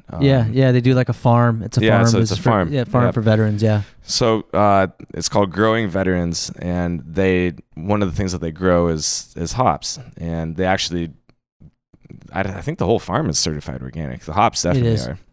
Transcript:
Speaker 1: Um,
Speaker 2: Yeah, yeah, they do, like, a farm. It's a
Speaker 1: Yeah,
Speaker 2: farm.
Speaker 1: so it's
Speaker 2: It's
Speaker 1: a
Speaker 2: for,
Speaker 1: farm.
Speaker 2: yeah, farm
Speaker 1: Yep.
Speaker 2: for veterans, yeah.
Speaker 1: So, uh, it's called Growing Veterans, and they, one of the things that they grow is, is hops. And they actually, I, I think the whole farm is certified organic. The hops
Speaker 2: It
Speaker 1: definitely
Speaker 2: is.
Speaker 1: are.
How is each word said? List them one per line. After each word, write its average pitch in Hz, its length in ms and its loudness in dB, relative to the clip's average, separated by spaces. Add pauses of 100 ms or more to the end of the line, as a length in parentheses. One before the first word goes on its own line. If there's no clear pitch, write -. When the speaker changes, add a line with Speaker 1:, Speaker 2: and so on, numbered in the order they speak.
Speaker 1:
Um, - 120 -8
Speaker 2:
Yeah, 135 300 4
yeah, 127 200 4
they 123 100 4
do, 131 120 4
like, 123 160 2
a 120 40 0
farm. 120 500 2
It's - 160 -4
a - 20 4
Speaker 1:
Yeah, 110 180 4
Speaker 2:
farm. 117 80 4
Speaker 1:
so 117 120 4
it's 110 120 2
Speaker 2:
It's 95 80 -2
Speaker 1:
a - 40 -8
Speaker 2:
for, 127 60 2
Speaker 1:
farm. 92 240 2
Speaker 2:
yeah, 131 100 0
farm 123 220 2
Speaker 1:
Yep. - 100 2
Speaker 2:
for 117 60 -2
veterans, 107 420 2
yeah. 107 180 2 (220)
Speaker 1:
So, 113 500 0
uh, 98 340 4 (280)
it's 85 140 -6
called 101 220 2
Growing 110 380 0
Veterans, 90 680 -2
and 87 460 -4
they, 90 480 0 (200)
one 101 300 -2
of 92 60 0
the 76 60 -6
things 92 160 -2
that 85 100 -6
they 82 100 -6
grow 87 360 2
is, - 480 -4
is 85 180 -6
hops. 113 440 -2 (200)
And 82 380 -6
they 92 100 -2
actually, 87 440 -2 (1200)
I, 92 100 -4
I 92 200 -6
think 151 160 -6
the - 80 0
whole 98 140 2
farm 113 300 -2
is 76 100 -2
certified 71 420 -6
organic. 65 400 -10
The 76 120 -12
hops 107 300 2
Speaker 2:
It 85 60 0
Speaker 1:
definitely 117 220 2
Speaker 2:
is. 104 160 -2
Speaker 1:
are. 67 100 -10 (160)